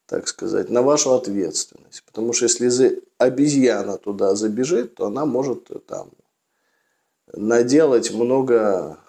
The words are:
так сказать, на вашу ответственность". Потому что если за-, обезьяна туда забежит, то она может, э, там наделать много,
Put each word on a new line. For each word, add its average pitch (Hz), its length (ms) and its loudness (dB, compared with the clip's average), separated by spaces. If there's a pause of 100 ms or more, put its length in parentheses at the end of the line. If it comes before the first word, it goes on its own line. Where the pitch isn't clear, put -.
так - 220 -8
сказать, 98 420 -6
на 120 120 2
вашу 139 320 2
ответственность". - 920 -6
Потому 117 280 -6
что 120 120 0
если 120 240 0
за-, 123 320 2 (160)
обезьяна 127 800 2
туда 101 380 -2
забежит, 123 600 -2
то 95 120 -4
она 127 180 -4
может, 127 460 -4
э, - 80 -12
там - 320 -14 (1200)
наделать 120 760 2
много, 110 960 0